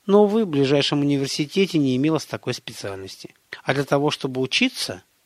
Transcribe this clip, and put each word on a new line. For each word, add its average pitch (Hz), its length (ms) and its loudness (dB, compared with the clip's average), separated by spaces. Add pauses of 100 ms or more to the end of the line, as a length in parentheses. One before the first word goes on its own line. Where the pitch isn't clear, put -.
но, 202 180 6
увы, 214 220 2
в - 40 -2
ближайшем 143 520 2
университете 143 760 0
не 135 160 2
имелось 147 300 0
такой 123 280 -6
специальности. - 800 -12 (300)
А 131 100 0
для 139 100 0
того, 143 280 0
чтобы 131 300 -4
учиться 131 600 -4 (220)